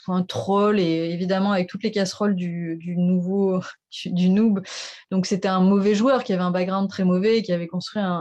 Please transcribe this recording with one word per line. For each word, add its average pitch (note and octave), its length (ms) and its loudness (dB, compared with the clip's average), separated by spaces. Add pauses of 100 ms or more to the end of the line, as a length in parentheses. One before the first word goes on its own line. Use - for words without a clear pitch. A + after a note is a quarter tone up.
un F3+ 160 0
troll, G3+ 560 0
et E3 320 0
évidemment F#3+ 400 0
avec F3+ 160 0
toutes - 160 -10
les G#3+ 80 -2
casseroles G3+ 440 -2
du, E3+ 420 -6
du E3+ 180 -8
nouveau, F#3 640 2 (180)
<laughs> - 140 -20
du, - 200 -10
du F3+ 180 2
noob. G3+ 320 4 (500)
Donc F#3+ 140 0
c'était G3+ 240 -2
un F#3 100 0
mauvais G3+ 360 4
joueur A#3+ 280 2
qui - 100 -4
avait F3+ 100 0
un F3+ 80 0
background F#3 380 -2
très F#3+ 140 -4
mauvais F#3+ 360 2
et G3+ 40 -2
qui F3+ 80 -4
avait E3+ 160 -2
construit F#3 340 -6
un, F#3 80 -2 (120)